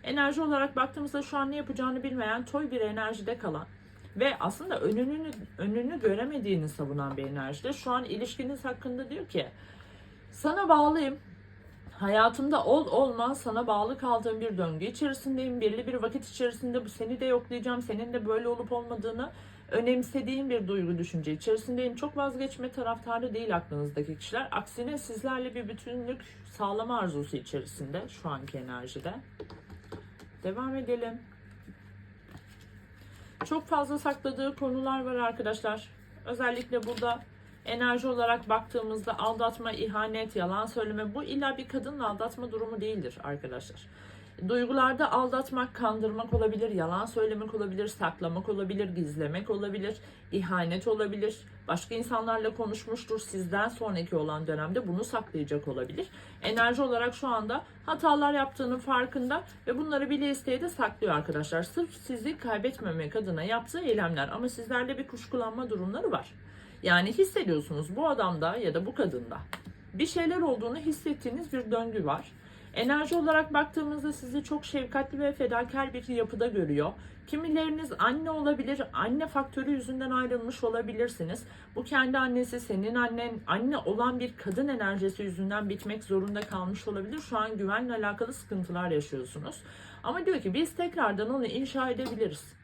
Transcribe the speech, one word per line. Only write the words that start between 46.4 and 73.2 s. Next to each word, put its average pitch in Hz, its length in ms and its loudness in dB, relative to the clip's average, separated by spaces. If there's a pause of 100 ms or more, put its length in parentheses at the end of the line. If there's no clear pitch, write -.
yalan 185 360 2
söylemek 214 480 0
olabilir, 208 340 0
saklamak 175 600 -2
olabilir, 196 460 0
gizlemek 156 540 -2
olabilir, 202 480 -2 (340)
ihanet 180 560 2
olabilir. 214 500 2 (300)
Başka 175 280 -2
insanlarla 226 600 0
konuşmuştur, 220 640 -4
sizden 196 480 0
sonraki 196 480 -2
olan 156 320 0
dönemde 165 400 0
bunu 180 160 0
saklayacak 151 640 -2
olabilir. 135 400 -4 (340)
Enerji 233 400 4
olarak 240 340 2
şu 277 120 -4
anda 233 360 0 (220)
hatalar 294 480 6
yaptığının 269 460 0
farkında 254 640 2 (240)
ve 247 100 0
bunları 285 320 0
bile 285 220 2
isteye 269 300 0
de 339 80 0
saklıyor 208 460 2
arkadaşlar. 151 480 0
Sırf 339 300 -2
sizi 262 440 -4
kaybetmemek 202 800 -2
adına 185 280 0
yaptığı 240 360 -2
eylemler 180 500 2
ama 247 200 -2
sizlerle 247 480 -2
bir 254 100 -6
kuşkulanma 240 600 -4
durumları 220 420 0
var. - 220 -2 (500)
Yani 180 300 6
hissediyorsunuz 165 800 2
bu 302 120 2
adamda 185 480 2
ya 202 180 0
da 170 120 2
bu 254 100 -4
kadında. 131 420 0 (560)
Bir 220 120 2
şeyler 349 320 2
olduğunu 254 400 2
hissettiğiniz 302 760 -2
bir 233 180 -2
döngü 226 340 0
var. - 260 0 (420)
Enerji 294 420 4
olarak 311 380 4